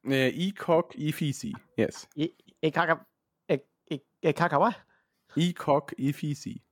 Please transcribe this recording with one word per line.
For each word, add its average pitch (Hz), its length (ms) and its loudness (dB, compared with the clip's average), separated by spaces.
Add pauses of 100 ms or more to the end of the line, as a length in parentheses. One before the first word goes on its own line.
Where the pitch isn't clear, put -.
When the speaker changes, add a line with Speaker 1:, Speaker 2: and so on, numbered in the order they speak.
Speaker 1:
Uh, 131 260 2
Ecock 170 600 0
Efisi, 151 580 -4 (240)
yes. - 300 -2 (100)
Speaker 2:
E-, 156 140 -2 (320)
Ekaka, 160 360 2 (520)
E-, 156 80 2 (320)
E-, 139 100 -6 (240)
Ekaka 165 340 2
what? 208 160 4 (640)
Speaker 1:
Ecock 151 640 0
Efisi. 143 720 -4